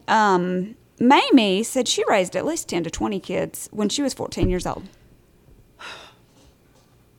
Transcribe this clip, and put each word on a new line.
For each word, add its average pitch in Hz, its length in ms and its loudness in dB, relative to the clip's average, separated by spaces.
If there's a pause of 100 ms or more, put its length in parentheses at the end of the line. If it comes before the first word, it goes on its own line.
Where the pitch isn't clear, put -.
um, 190 680 0 (240)
Mamie 240 640 4
said 247 240 -2
she - 200 0
raised 196 280 2
at 185 100 -4
least 320 240 -6
ten 175 140 -4
to 160 80 -8
twenty 208 280 -4
kids - 520 -6
when 208 180 -2
she 285 140 -2
was 262 100 -2
fourteen - 380 -2
years 180 160 -4
old. - 160 -8 (960)
<sighs> - 60 -18 (1300)